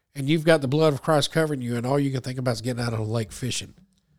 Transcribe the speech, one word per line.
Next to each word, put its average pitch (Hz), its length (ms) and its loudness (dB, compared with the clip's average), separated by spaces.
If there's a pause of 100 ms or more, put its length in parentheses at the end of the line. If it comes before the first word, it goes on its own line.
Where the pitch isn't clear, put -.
(140)
and 139 160 -2
you've 160 140 2
got 160 180 6
the 131 60 -2
blood 151 260 4
of - 80 -6
Christ 151 280 2
covering 151 300 0
you 120 160 -4
and 117 80 -4
all 135 140 2
you 139 120 0
can 131 120 -4
think 127 160 -6
about 127 140 0
is 110 100 -4
getting 123 200 -4
out 117 120 -2
of 110 60 -2
the 110 40 -2
lake 110 280 -4
fishing? - 420 -8 (440)